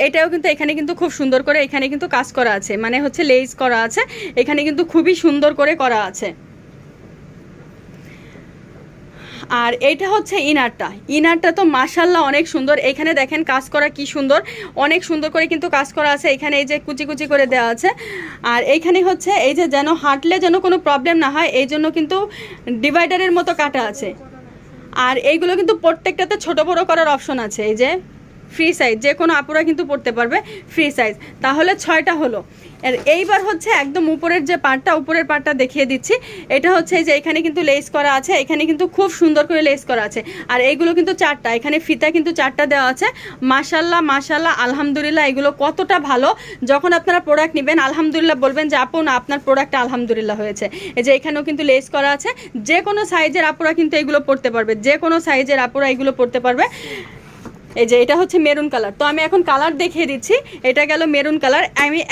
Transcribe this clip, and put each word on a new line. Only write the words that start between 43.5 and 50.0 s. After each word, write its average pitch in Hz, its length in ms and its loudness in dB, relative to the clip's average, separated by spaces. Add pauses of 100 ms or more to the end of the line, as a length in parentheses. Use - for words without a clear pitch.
মাশাআল্লাহ, 330 500 0
মাশাআল্লাহ, 294 520 0 (120)
আলহামদুলিল্লাহ, 294 640 0
এগুলো 277 180 0 (140)
কতটা 349 360 0
ভালো। 269 300 2 (420)
যখন 285 280 2
আপনারা 349 280 0
প্রোডাক্ট 311 300 2
নেবেন 294 200 0 (100)
আলহামদুলিল্লাহ 311 580 0
বলবেন 277 260 0
যে, 302 40 0 (100)
"আপু 320 160 -4
না, 302 100 0
আপনার 254 340 -2
প্রোডাক্টটা 269 380 2
আলহামদুলিল্লাহ 226 600 -2